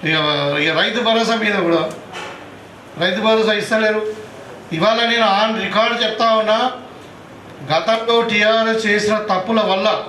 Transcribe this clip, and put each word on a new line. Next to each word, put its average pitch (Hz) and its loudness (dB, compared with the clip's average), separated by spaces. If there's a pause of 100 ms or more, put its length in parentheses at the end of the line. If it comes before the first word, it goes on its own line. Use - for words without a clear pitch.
ఇక, 156 2 (440)
ఇక 156 0
రైతు 220 0
భరోసా 226 2
మీద 214 0
కూడా, 170 0 (1080)
రైతు 190 0
భరోసా 220 4
ఇస్తలేరు. 214 0 (680)
ఇవాళ 220 2
నేను 233 2
on 208 2
record 220 0
చెప్తా 220 2
ఉన్నా, 220 2 (1000)
గతంలో 226 2
టీఆర్ఎస్ 220 2
చేసిన 208 2
తప్పుల 214 0
వల్ల 190 0